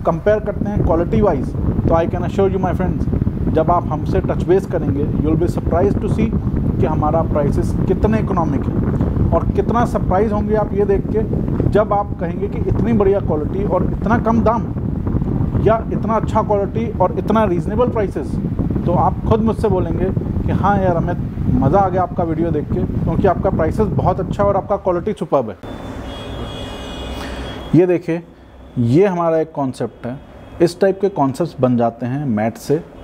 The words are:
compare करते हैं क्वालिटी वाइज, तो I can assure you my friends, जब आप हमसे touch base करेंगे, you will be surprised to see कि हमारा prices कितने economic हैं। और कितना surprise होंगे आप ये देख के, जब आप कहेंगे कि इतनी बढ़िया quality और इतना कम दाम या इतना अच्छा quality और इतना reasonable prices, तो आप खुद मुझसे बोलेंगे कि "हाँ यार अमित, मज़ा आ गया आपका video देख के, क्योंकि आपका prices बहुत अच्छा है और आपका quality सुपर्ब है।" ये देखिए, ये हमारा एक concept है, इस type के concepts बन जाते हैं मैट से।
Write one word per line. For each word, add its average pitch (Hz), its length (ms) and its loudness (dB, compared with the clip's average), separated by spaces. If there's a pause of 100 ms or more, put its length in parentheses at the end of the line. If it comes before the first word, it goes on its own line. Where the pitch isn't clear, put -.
compare 202 340 2
करते 202 300 -4
हैं 208 140 0
क्वालिटी 165 360 2
वाइज, 165 360 0
तो - 380 2
I 165 120 4
can 160 140 -2
assure 190 300 2
you 190 140 -2
my 180 100 0
friends, 180 340 -2 (440)
जब 156 180 2
आप 175 180 2
हमसे 156 320 -2
touch 170 220 -2
base 185 240 2
करेंगे, 147 380 0
you 151 300 0
will 165 120 2
be - 120 0
surprised 180 420 2
to 214 80 -2
see - 220 2 (500)
कि 180 60 2
हमारा 156 360 0
prices - 520 0 (140)
कितने 202 300 2
economic 165 420 0
हैं। - 260 -2 (440)
और 165 180 0
कितना 214 380 2
surprise 202 460 0
होंगे 208 220 0
आप 208 180 0
ये 202 120 2
देख 190 180 2 (140)
के, 220 60 0 (480)
जब 208 220 2
आप 202 180 0 (100)
कहेंगे 180 280 -4
कि - 100 -6
इतनी - 340 0
बढ़िया 196 280 4
quality 160 440 -2
और - 280 0
इतना 208 260 0
कम 226 240 2
दाम 226 200 2 (1040)
या 220 280 2
इतना 208 220 -2
अच्छा 214 280 0
quality 208 560 -2
और 185 200 0
इतना 208 260 2
reasonable 202 440 0
prices, 185 380 -2 (600)
तो 170 60 2
आप 170 220 2 (140)
खुद 220 120 4
मुझसे 220 280 2
बोलेंगे 170 360 0 (420)
कि - 60 0
"हाँ 202 260 2
यार 185 180 2
अमित, 165 200 -2 (380)
मज़ा 139 240 4
आ 196 100 4
गया 180 140 0
आपका 180 220 -2
video 165 260 0
देख 151 140 -2
के, - 160 -2
क्योंकि - 480 0
आपका 190 220 2
prices 180 360 0
बहुत 170 340 0
अच्छा 190 220 -2
है 202 60 4
और 196 80 2
आपका 190 200 -2
quality 175 360 -2
सुपर्ब 143 380 -2
है।" 92 60 -10 (2250)
ये 170 120 8
देखिए, 170 360 0 (560)
ये 127 280 4
हमारा 170 320 2
एक 156 140 -2
concept 127 540 -6
है, 131 140 -10 (420)
इस 170 180 2
type 190 200 2
के 196 80 2
concepts 147 520 -2
बन 127 160 4
जाते 117 300 0
हैं 139 200 -4
मैट 110 280 0
से। - 500 -2